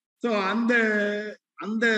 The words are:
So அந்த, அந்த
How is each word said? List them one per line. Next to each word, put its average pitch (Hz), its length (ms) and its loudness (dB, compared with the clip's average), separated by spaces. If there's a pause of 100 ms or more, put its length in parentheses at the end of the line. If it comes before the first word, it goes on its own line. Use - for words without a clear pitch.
(220)
So 233 140 0
அந்த, 214 360 0 (840)
அந்த 220 320 -2 (120)